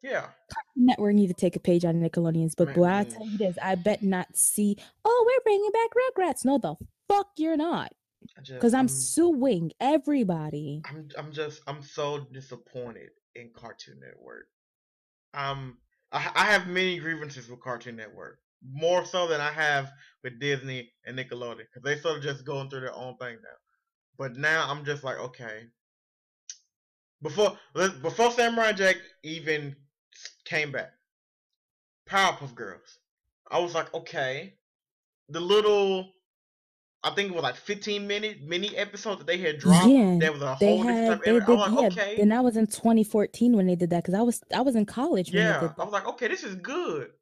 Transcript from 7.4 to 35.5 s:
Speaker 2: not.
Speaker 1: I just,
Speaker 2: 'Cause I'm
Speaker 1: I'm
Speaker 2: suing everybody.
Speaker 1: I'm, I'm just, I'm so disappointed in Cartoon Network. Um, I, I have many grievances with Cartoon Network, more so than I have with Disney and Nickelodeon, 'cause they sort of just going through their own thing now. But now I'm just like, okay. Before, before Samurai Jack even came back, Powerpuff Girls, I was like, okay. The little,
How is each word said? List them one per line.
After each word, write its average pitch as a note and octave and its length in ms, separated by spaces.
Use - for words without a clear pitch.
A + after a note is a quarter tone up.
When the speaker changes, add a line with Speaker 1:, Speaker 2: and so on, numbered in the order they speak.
Speaker 2:
not. D4 340
Speaker 1:
I - 40
just, C3 200
Speaker 2:
'Cause A#3 120
I'm C4 80
Speaker 1:
I'm B3+ 60
Speaker 2:
suing C4 840
everybody. E3 1040
Speaker 1:
I'm, D3+ 320
I'm D3+ 160
just, D3+ 340
I'm C#3+ 140
so C#3+ 500
disappointed B2 760
in A#2+ 180
Cartoon - 460
Network. B1+ 460
Um, C3+ 460
I, D3+ 200
I F3+ 120
have G3 220
many F3+ 320
grievances D3 500
with B2 100
Cartoon A#2+ 380
Network, G2+ 420
more D#3+ 400
so F3 240
than D3+ 140
I D3 100
have D3 400
with A#2+ 160
Disney C3 540
and B2 120
Nickelodeon, A#2+ 560
'cause - 100
they C#3+ 140
sort D3+ 220
of C#3 40
just C#3 220
going C3+ 240
through C3+ 120
their B2+ 140
own B2 220
thing B2 180
now. - 220
But B2+ 200
now D3+ 320
I'm D3 160
just C#3+ 180
like, B2+ 140
okay. A#2 460
Before, E3+ 360
before F3 580
Samurai A#3 420
Jack F#3+ 220
even D3+ 520
came D3+ 300
back, A#2 180
Powerpuff F3 440
Girls, - 460
I D#3 100
was F3 140
like, D#3 200
okay. D#3 600
The D3+ 100
little, G3 720